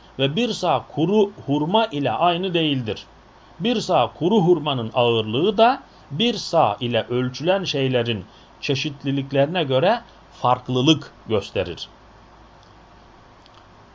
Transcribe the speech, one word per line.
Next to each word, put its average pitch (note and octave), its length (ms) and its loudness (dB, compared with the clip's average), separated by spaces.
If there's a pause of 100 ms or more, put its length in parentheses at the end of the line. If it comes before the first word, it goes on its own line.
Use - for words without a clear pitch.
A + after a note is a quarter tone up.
(180)
ve C#3 180 0
bir A#3 160 0
sağ D3+ 320 -2 (100)
kuru G3 360 2 (160)
hurma D3+ 400 0
ile C#3 260 -2
aynı F3 420 0
değildir. C3+ 520 -2 (540)
Bir A3+ 200 0
sağ C#3+ 340 0
kuru F#3+ 260 2
hurmanın D3 540 0
ağırlığı A#2+ 640 2
da B3 240 4 (280)
bir A3 240 0
sağ C#3+ 460 0
ile A#2 300 0
ölçülen C#3+ 540 -2
şeylerin B2 600 -2 (360)
çeşitliliklerine C#3 1040 -2
göre D3+ 380 2 (300)
farklılık B2 800 0 (160)
gösterir. F#2+ 600 -4 (2000)